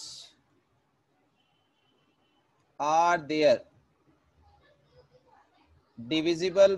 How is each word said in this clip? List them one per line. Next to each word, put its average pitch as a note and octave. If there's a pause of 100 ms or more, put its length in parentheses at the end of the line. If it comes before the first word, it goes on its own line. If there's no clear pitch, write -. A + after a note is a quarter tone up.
(2750)
are E3 (140)
there D3+ (2500)
divisible E3+